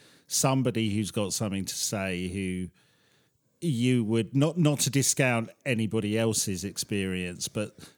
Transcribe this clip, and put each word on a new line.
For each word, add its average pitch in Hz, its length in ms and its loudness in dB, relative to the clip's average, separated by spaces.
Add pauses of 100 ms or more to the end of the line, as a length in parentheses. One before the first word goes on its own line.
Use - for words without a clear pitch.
(280)
Somebody 123 680 2
who's 104 160 -2
got 101 220 -2
something 95 320 -2
to - 100 -6
say, 92 540 -4
who 92 400 -4 (920)
you 123 460 2
would, 110 280 0
not, 151 240 2
not 151 220 4
to - 100 0
discount 123 600 2 (160)
anybody 110 520 0
else's 107 460 0
experience, 92 840 -4
but - 260 -6 (220)